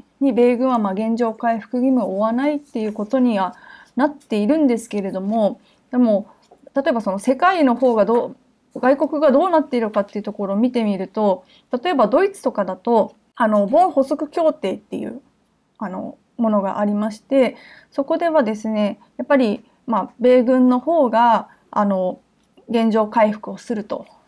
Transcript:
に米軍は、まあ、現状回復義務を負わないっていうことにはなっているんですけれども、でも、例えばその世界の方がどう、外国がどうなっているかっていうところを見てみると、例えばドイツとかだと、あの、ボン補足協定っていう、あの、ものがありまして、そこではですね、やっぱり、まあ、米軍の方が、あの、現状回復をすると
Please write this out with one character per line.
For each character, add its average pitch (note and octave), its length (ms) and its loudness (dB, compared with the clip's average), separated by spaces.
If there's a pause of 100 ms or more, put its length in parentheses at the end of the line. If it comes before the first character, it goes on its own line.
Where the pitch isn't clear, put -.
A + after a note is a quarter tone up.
(200)
に C#4 120 2
米 A#3+ 260 4
軍 B3+ 100 0
は、 B3+ 100 2
ま G3+ 140 -2
あ、 - 20 -4
現 A3 220 -2
状 A3+ 180 -2
回 A3+ 260 -2
復 A#3 180 -8
義 B3 120 2
務 B3 160 2
を F#3+ 120 -4
負 G3+ 40 0
わ A3 120 0
な C4+ 160 0
い D4+ 80 -2
っ - 20 -14
て C4+ 200 -10
い A3 80 -2
う G#3 60 -6
こ G#3+ 120 -6
と C4 140 -2
に A#3+ 200 2
は F#3 160 -4 (400)
な B3 100 0
っ D4 80 -2
て - 240 -6
い G#3 80 0
る C#4+ 120 2
ん D4+ 100 4
で A#3+ 100 0
す A3 100 -12
け G#3 140 -6
れ F#3+ 100 -6
ど F#3 100 -8
も、 G#3 380 -2 (320)
で B3 60 -6
も、 G#3+ 300 2 (480)
例 C#4 140 0
え - 20 2
ば A#3 100 -2
そ G#3 100 -4
の G3 80 -4
世 B3+ 160 0
界 F4 280 2
の B3 120 4
方 B3 200 2
が G#3 100 4
ど A3+ 300 0 (400)
う、 - 40 -14
外 C4 180 2
国 D4 240 -2
が D4+ 100 4
ど C#4+ 140 4
う F#4+ 40 0
な E4 100 4
っ D4 80 0
て B3+ 100 -4
い A#3 40 -2
る A3 80 -2
か G#3+ 120 -2
っ G3+ 40 -2
て G#3 140 -10
い - 20 -6
う - 20 -8
と G#3 100 -10
こ G3+ 140 -6
ろ G3 60 -4
を G3 40 -2
見 B3 140 2
て A#3+ 120 -2
み G#3 120 -2
る F#3 120 -6
と、 G3+ 380 -2 (380)
例 F4+ 80 -2
え - 40 0
ば A#3 120 4
ド C4+ 160 2
イ G4+ 80 0
ツ - 120 -12
と C4 80 -4
か G#3+ 120 -4
だ F#3 120 -8
と、 G#3+ 400 0 (200)
あ A#3 120 0
の、 G#3 180 2
ボ D4+ 220 4
ン E4 40 -6
補 C4+ 120 2
足 D4 260 -6
協 D#4+ 240 0
定 G3 220 -6
っ - 20 -8
て - 200 -14
い - 100 -10
う、 A#3 140 -14 (580)
あ G3+ 100 -10
の、 F#3 280 -12 (200)
も A3+ 140 0
の G#3 100 0
が F#3+ 180 -4
あ G#3 60 -2
り G#3 80 -2
ま G#3+ 180 -4
し G#3+ 80 -16
て、 C4+ 360 0 (340)
そ - 140 -4
こ D#4+ 140 -2
で E4+ 120 -2
は D#4 140 2
で A3 120 -4
す G#3+ 140 -8
ね、 G#3+ 300 -2 (180)
や B3+ 60 -8
っ - 40 -12
ぱ C#4+ 100 4
り、 A#3 260 0 (240)
ま A3+ 100 -2
あ、 F#3 120 -4 (100)
米 B3+ 240 4
軍 B3+ 260 4
の B3 100 2
方 D4+ 300 0
が、 A3+ 400 2 (220)
あ G#3 140 0
の、 F#3 340 -2 (500)
現 A3+ 220 0
状 G#3+ 160 0
回 G#3+ 240 2
復 - 200 -12
を F#3+ 60 -12
す - 160 -8
る G#3 100 -6
と - 220 -10 (220)